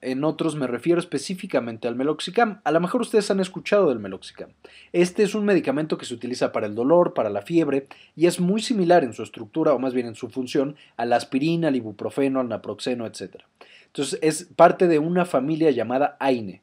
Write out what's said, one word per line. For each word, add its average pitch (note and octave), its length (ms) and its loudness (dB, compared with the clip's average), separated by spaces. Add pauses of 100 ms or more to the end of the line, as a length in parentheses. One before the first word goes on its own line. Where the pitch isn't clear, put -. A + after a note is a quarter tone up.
en C3 220 -4
otros D#3 320 -2
me C#3 120 -4
refiero E3+ 320 0
específicamente C3+ 880 -6
al A#2 80 -4
meloxicam. F3 680 -2
A D3 80 0
lo E3 80 2
mejor F3+ 220 0
ustedes G#3+ 280 0
han G3 100 0
escuchado F#3 500 2
del A#2 100 -2
meloxicam. F#2+ 520 -14 (420)
Este F3+ 300 2
es F#3+ 120 0
un G#3 80 -2
medicamento D#3 540 0
que - 80 -14
se - 80 -10
utiliza B2 380 -4
para A2 160 -2
el G#2 80 -8
dolor, E3+ 380 4
para A2 160 0
la G2+ 120 -4
fiebre, C#3+ 460 0 (280)
y D#3+ 120 4
es F3 120 0
muy F#3+ 220 0
similar F3 420 4
en A#2 80 -4
su A2 120 -10
estructura, C#3+ 500 -2
o A#2+ 60 0
más B2+ 140 -2
bien B2 120 -2
en A2+ 100 -12
su A#2 140 -10
función, C3+ 460 -4 (220)
a A#2+ 80 -4
la A#2+ 120 4
aspirina, D#3 520 0
al C3 60 0
ibuprofeno, A#2+ 640 -2
al B2+ 80 -2
naproxeno, A2+ 580 -6
etcétera. - 400 -14 (420)
Entonces, C#3+ 340 -6
es D#3+ 340 -2
parte F3 320 6
de D#3+ 120 4
una F3 260 0
familia D#3 460 0
llamada B2 480 -2
aine, A2+ 440 -2